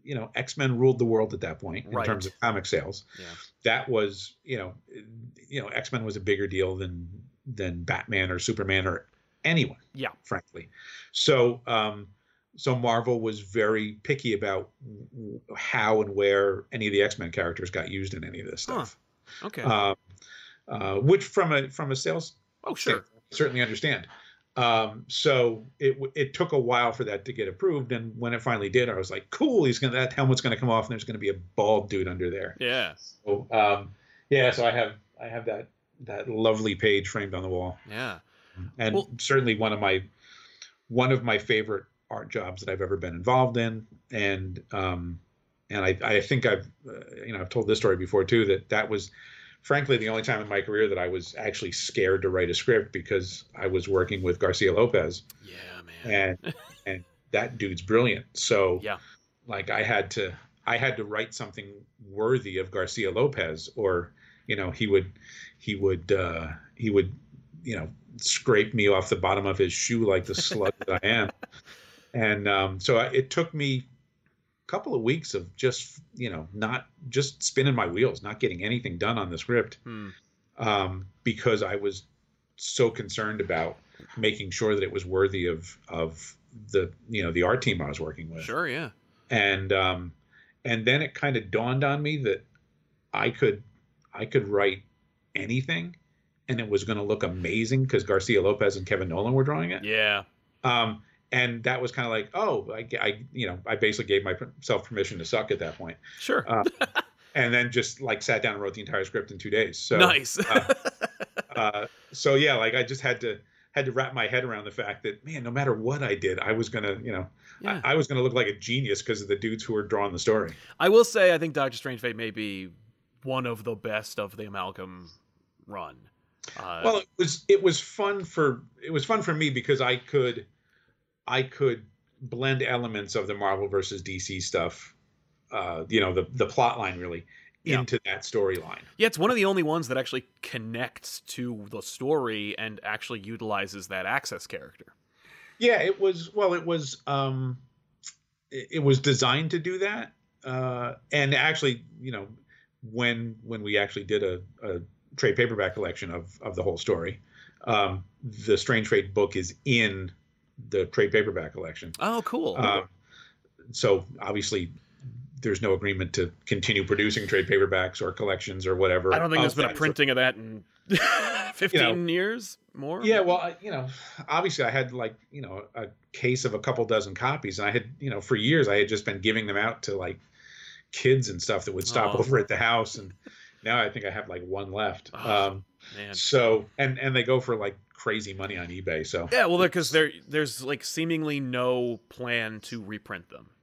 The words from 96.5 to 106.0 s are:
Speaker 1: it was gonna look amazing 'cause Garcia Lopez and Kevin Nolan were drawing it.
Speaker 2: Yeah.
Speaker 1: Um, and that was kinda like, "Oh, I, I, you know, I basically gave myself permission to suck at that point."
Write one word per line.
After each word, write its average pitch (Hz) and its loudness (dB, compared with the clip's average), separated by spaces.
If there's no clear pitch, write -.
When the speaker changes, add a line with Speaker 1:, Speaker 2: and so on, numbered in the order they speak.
Speaker 1:
it 110 -6
was 98 2
gonna 104 -2
look 104 0
amazing 107 0
'cause 104 2
Garcia 98 4
Lopez 101 4
and 95 -6
Kevin 95 -2
Nolan 101 0
were 135 6
drawing 151 -2
it. 202 -6
Speaker 2:
Yeah. 104 2
Speaker 1:
Um, 117 2
and 120 0
that 127 0
was 123 -2
kinda 120 -2
like, 110 -2
"Oh, 165 0
I, 113 -10
I, 104 -2
you 127 -4
know, 90 -6
I 110 0
basically 107 0
gave 98 4
myself 98 -4
permission 98 -4
to 82 -8
suck 107 -2
at 101 0
that 78 -6
point." 85 -12